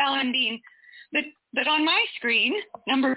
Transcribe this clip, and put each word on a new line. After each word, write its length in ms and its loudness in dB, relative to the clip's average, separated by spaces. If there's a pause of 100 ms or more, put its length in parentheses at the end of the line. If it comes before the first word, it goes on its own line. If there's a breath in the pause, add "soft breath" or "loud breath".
Alan 320 0
Bean. 280 -4 (520 loud breath)
But, 120 0 (300)
but 120 -2
on 180 2
my 200 2 (120)
screen, 380 0 (320)
number 300 2